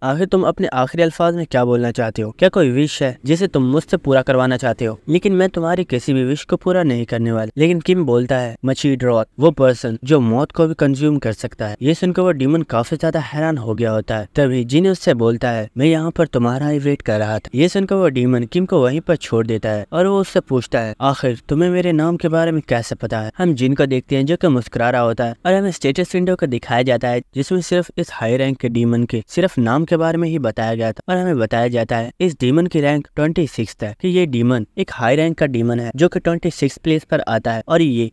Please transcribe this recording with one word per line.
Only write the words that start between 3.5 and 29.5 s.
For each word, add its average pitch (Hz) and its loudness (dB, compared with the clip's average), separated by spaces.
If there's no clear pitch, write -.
मुझसे 147 0
पूरा 135 2
करवाना 127 0
चाहते 120 -2
हो?" 110 -6
"लेकिन 180 2
मैं 185 4
तुम्हारी 175 -2
किसी 135 -2
भी 131 2
विश 139 -4
को - -4
पूरा 180 0
नहीं 120 0
करने 117 -2
वाला।" 110 -4
लेकिन 170 2
किम 180 0
बोलता 123 2
है, 120 -6
"मची 135 0
ड्रॉथ, 120 2
वो 160 6
पर्सन 123 2
जो 143 4
मौत 120 2
को 165 2
भी 160 -2
कंज्यूम 147 2
कर 110 -2
सकता - -8
है।" 104 -10
ये 147 4
सुनकर 180 0
वो 185 4
डीमन 147 2
काफी 120 -2
ज्यादा 160 -2
हैरान 151 -4
हो 113 -4
गया 113 -2
होता 110 -2
है। 104 -8
तभी 131 2
जिन 151 2
उससे 180 2
बोलता 117 0
है, 113 -4
"मैं 135 2
यहाँ 160 2
पर 165 0
तुम्हारा 127 0
ही 147 0
वेट 139 -2
कर 107 0
रहा 107 -2
था।" - -16
ये 160 4
सुनकर 196 -2
वो 185 4
डीमन 127 2
किम 175 -2
को 160 2
वहीं 135 0
पर 165 0
छोड़ 113 -2
देता 110 -2
है 104 -4
और 180 2
वो 196 2
उससे - 0
पूछता 127 -2
है, 110 -6
"आखिर 131 0
तुम्हें 165 2
मेरे 180 0
नाम 165 2
के 170 -2
बारे 165 2
में 156 0
कैसे 117 -2
पता 113 -4
है?" 110 -6
हम 175 2
जिन 131 0
को 143 2
देखते 135 -2
हैं 135 2
जो 165 0
कि 180 0
मुस्कुरा 123 0
रहा 123 0
होता 117 0
है 117 -4
और 185 2
हमें 196 2
स्टेटस 160 -2
विंडो 180 0
को 175 -4
दिखाया 120 -2
जाता 127 0
है, 123 -2
जिसमें 170 -2
सिर्फ 175 -2
इस 170 -4
हाई 120 -2
रैंक 135 -2
के 120 -2
डीमन 117 0
के 113 -4
सिर्फ - -2